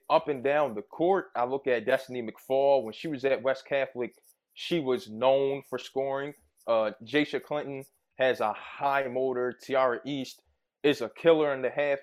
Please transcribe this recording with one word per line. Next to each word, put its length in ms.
up 180
and 160
down 320
the 60
court. 540
I 100
look 220
at 180
Destiny 360
McFall. 600
When 100
she 140
was 180
at 160
West 260
Catholic, 460
she 260
was 300
known 600
for 80
scoring. 560
Uh, 240
Jaisha 380
Clinton 420
has 240
a 120
high 540
motor. 460
Tiara 420
East 360
is 180
a 80
killer 440
in 80
the 80
half 340